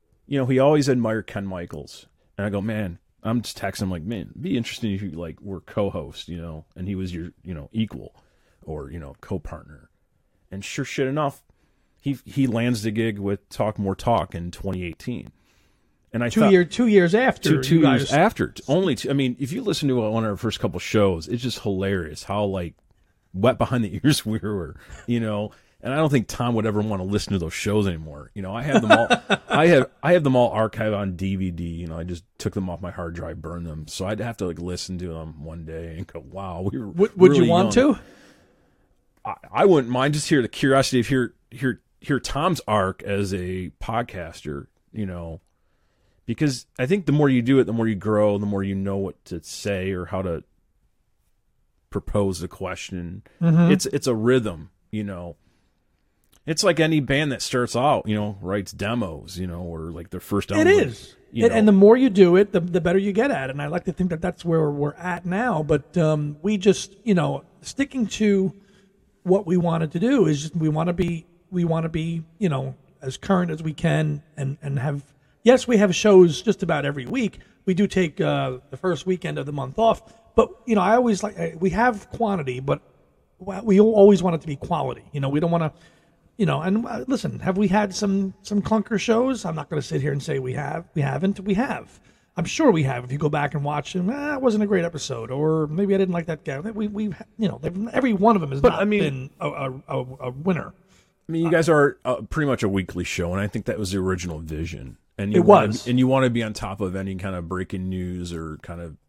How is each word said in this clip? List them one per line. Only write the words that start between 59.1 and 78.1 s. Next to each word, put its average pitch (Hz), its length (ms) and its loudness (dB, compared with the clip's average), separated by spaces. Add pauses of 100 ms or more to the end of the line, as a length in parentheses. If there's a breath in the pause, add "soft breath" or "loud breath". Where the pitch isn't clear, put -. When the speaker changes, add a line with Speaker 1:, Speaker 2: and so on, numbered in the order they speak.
Speaker 1:
you 92 80 -6
know, 85 160 -8
or, 82 280 -10
like, 82 200 -14
their 92 100 -10
first - 300 -2
Speaker 2:
It 98 60 0
Speaker 1:
album, 330 160 4
Speaker 2:
is. 196 420 0 (160)
Speaker 1:
you - 140 0
Speaker 2:
It, 233 60 8
Speaker 1:
know. 226 60 -4
Speaker 2:
and 214 120 6
the 208 40 8
more 202 240 10
you 254 120 4
do 180 280 8
it, 202 160 4
the, 185 80 4
the 175 200 0
better 180 180 2
you 196 140 0
get 240 180 2
at 135 200 -2
it. - 20 -8
And 143 80 -6
I 147 60 -4
like 170 180 -6
to 190 80 -4
think 180 180 -2
that 160 120 -6
that's 170 240 -6
where 160 240 2
we're 147 240 -2
at 175 320 -8
now. 190 360 -2
But, 147 360 0
um, 151 420 0
we 208 160 0
just, - 480 2
you 214 100 4
know, 143 300 -2 (160)
sticking 269 460 -4
to 196 480 2 (720 soft breath)
what 180 220 2
we 180 120 2
wanted 165 340 0
to 175 80 -4
do 233 260 4
is 147 140 2
just, 160 160 -8
we 156 140 2
wanna 165 240 0
be, 170 320 -4 (240)
we 180 140 0
wanna 165 260 -2
be, 165 320 -4 (160)
you 196 100 0
know, 135 260 -4 (280)
as 131 160 -10
current 180 320 0
as 156 120 -8
we 156 120 -6
can 151 480 0 (160)
and, 139 240 -6
and 139 160 -4
have 143 240 -4 (460)
yes, 254 180 6
we 240 120 2
have 190 160 4
shows 185 480 6
just 202 200 0
about 156 220 -2
every 143 220 -6
week. 220 320 -4 (260 soft breath)
We 185 100 0
do 196 120 2
take, 180 340 -2